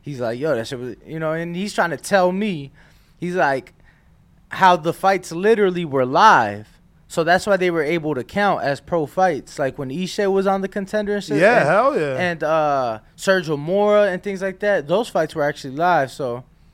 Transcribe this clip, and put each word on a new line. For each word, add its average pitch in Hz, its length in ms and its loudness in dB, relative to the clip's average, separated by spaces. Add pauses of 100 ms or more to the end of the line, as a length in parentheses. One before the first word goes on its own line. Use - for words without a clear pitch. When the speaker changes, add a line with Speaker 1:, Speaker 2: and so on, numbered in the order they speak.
Speaker 1:
he's 143 180 -10
like, 120 200 -4
"Yo, 151 160 0
that 113 100 -4
shit 131 140 -10
was," 123 160 -10 (100)
you 156 140 -12
know, 156 140 -4
and 170 220 -6
he's 196 200 -6
trying 170 160 0
to - 60 -6
tell 180 340 2
me, 185 400 -4 (480)
he's 175 160 -6
like, 139 380 -2 (760)
how 180 240 6
the 160 180 -2
fights 190 380 -2
literally 185 540 2
were 131 220 0
live. 127 600 4 (400)
So - 160 -2
that's 175 220 2
why 202 100 2
they 180 140 2
were 165 140 0
able 151 320 -2
to 123 80 -4
count 202 400 -2
as 135 180 -2
pro 165 240 -2
fights. 175 540 -2
Like 135 180 -2
when 135 120 -8
Ishe 185 420 -2
was 196 160 2
on 196 140 0
The 190 60 -4
Contender 208 480 -4
and 196 80 -6
shit. - 160 -4
Speaker 2:
Yeah, 214 200 6
Speaker 1:
and, 143 100 2
Speaker 2:
hell 233 300 2
yeah. 139 200 -2
Speaker 1:
and, 175 240 -4
uh, 143 560 0 (160)
Sergio 160 440 0
Mora 202 520 2
and 185 120 -6
things 190 180 -6
like 190 200 -6
that, 196 260 0
those 202 200 0
fights 160 280 -2
were 156 80 -2
actually 147 320 -4
live. 160 360 2
So, 127 320 -8 (300)